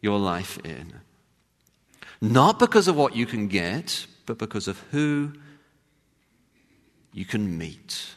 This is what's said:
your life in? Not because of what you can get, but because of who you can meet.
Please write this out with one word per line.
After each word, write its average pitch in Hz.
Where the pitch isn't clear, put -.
your 104
life 92
in? 80
Not 131
because 226
of 180
what 147
you 117
can 107
get, 95
but 113
because 107
of 98
who 147
you 95
can 101
meet. -